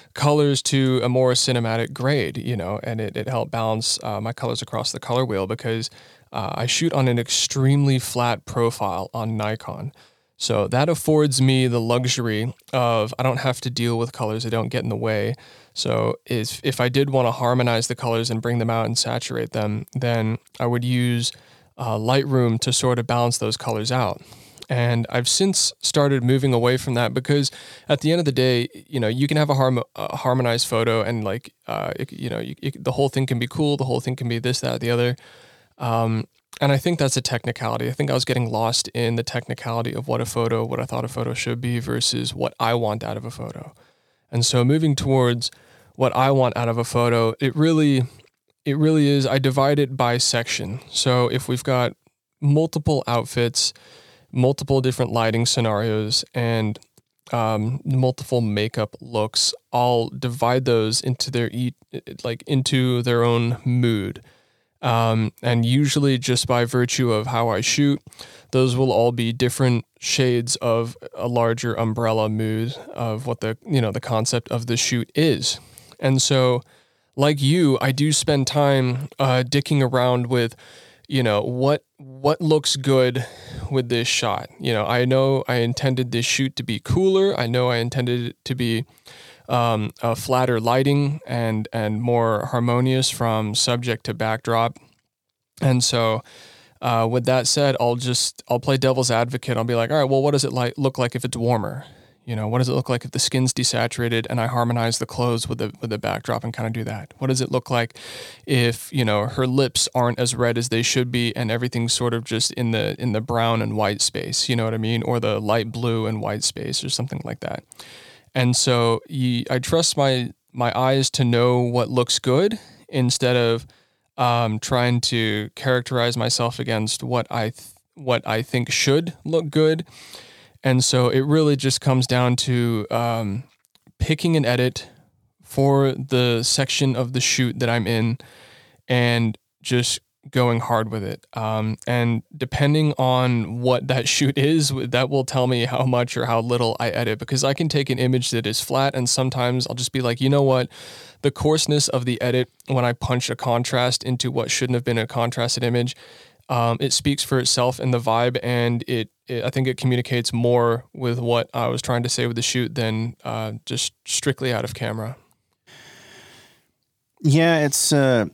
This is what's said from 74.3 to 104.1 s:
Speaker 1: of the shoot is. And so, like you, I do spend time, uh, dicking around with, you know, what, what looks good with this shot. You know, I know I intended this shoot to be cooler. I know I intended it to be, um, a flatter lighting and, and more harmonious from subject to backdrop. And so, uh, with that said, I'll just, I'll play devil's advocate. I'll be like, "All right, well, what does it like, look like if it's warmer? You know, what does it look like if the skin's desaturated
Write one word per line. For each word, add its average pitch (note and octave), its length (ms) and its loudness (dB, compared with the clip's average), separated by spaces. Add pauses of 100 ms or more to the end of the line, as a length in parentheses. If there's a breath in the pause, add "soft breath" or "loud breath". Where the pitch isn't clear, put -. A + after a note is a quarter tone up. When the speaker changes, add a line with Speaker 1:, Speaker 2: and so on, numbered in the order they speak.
Speaker 1:
of A#2 140 -4
the A#2+ 100 -2
shoot A#2+ 400 -2
is. D3 440 0 (420 loud breath)
And C3+ 200 2
so, B2+ 400 2 (540 soft breath)
like C#3+ 260 4
you, C#3+ 380 4
I C3+ 140 2
do D3 180 2
spend C#3+ 340 2
time, C3+ 640 2 (120)
uh, B2+ 280 2
dicking C#3+ 340 2
around B2 460 2
with, A#2+ 260 0 (540 loud breath)
you C3 160 0
know, G#2 180 2
what, C3 440 0 (100)
what C3+ 460 -2
looks D#3 340 2
good C3 500 2 (460 loud breath)
with B2+ 160 0
this A#2+ 220 0
shot. - 400 -2 (100)
You B2 140 -2
know, G#2 120 0
I B2 200 2
know C3 420 2
I B2 80 0
intended B2 560 0
this A#2 140 0
shoot C3+ 320 -2
to - 60 -6
be G#2 160 -4
cooler. F#3+ 600 2
I A#2+ 80 0
know B2 220 0
I A#2+ 80 2
intended B2 420 -2 (120)
it - 120 -18
to C3 120 -4
be, A#2 300 -2 (640 loud breath)
um, A#2 420 0 (100)
a A#2 140 0
flatter B2+ 460 0
lighting C#3+ 640 2
and, A2+ 460 -2
and G#2+ 280 -2
more A#2 440 2
harmonious B2+ 640 2
from A2 460 -2
subject A#2+ 500 -2
to A2+ 80 -4
backdrop. A2+ 640 -2 (840)
And B2 220 4
so, A2+ 380 0 (600 loud breath)
uh, A#2 300 2
with B2 140 0
that B2+ 200 2
said, C#3 340 2
I'll A#2+ 180 0
just, B2 500 -4
I'll B2 140 0
play C3+ 160 2
devil's C3 340 2
advocate. A#2+ 460 0
I'll A#2 80 0
be A#2+ 100 0
like, A#2 160 0
"All D#3 60 2
right, C3+ 120 2
well, C3+ 120 4
what C#3+ 100 2
does C3+ 140 2
it - 80 -4
like, B2 240 0
look C3+ 200 0
like B2 160 0
if B2 120 -4
it's A#2+ 100 -6
warmer? A#2 500 -2 (400 loud breath)
You A#2 120 -6
know, G#2+ 100 -4
what A#2+ 120 0
does B2+ 100 2
it - 40 0
look B2+ 140 0
like B2 160 -2
if - 80 -12
the - 80 -4
skin's C3 340 0
desaturated A#2+ 760 -2